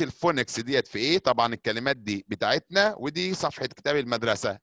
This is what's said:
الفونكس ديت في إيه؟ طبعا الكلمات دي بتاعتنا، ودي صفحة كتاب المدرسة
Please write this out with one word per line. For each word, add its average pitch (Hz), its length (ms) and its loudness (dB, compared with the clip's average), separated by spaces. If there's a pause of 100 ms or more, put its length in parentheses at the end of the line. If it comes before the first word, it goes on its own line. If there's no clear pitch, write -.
الفونكس 139 580 0
ديت 127 280 0
في 104 120 -8
إيه؟ 151 180 2
طبعا 117 360 2
الكلمات 117 440 -2
دي 104 300 -4
بتاعتنا، 170 680 0
ودي 175 360 -4
صفحة 147 320 -4
كتاب 143 320 -4
المدرسة 117 640 0